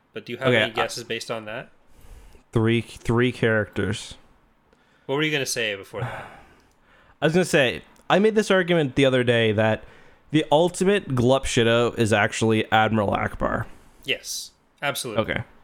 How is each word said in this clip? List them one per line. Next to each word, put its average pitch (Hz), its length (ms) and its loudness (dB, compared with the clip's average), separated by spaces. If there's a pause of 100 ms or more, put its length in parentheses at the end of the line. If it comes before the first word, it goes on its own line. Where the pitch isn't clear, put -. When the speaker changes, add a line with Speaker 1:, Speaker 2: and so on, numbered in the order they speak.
(140)
Speaker 1:
But 107 120 -14
do 120 60 -12
you 117 60 -10
have 135 120 -2
Speaker 2:
Okay, 123 80 4
Speaker 1:
any 110 140 0
Speaker 2:
I 110 40 -10
Speaker 1:
guesses - 280 -6
based 113 260 -10
on 113 160 -8
that? 113 240 -12 (840)
Speaker 2:
Three, 113 280 2
three 120 500 0
characters. 110 840 -2 (920)
Speaker 1:
What 135 80 -4
were 151 80 0
you 156 80 -2
gonna 143 140 -2
say 113 300 -4
before 98 260 -10
that? - 240 -10 (500)
Speaker 2:
<sighs> - 460 -20
I 139 40 2
was 156 80 2
gonna 180 120 4
say, 123 360 2 (280)
I 165 100 4
made 214 160 4
this 214 140 0
argument 170 460 2
the 139 100 4
other 131 180 4
day 117 280 2
that 110 320 0 (480)
the 151 200 2
ultimate 180 640 2
Glup 127 280 2
Shido 117 560 2
is 113 140 2
actually 110 580 0
Admiral 110 420 2
Ackbar. 107 520 -4 (380)
Speaker 1:
Yes, - 480 -8 (320)
absolutely. 127 400 -4
Speaker 2:
Okay. - 200 -6 (200)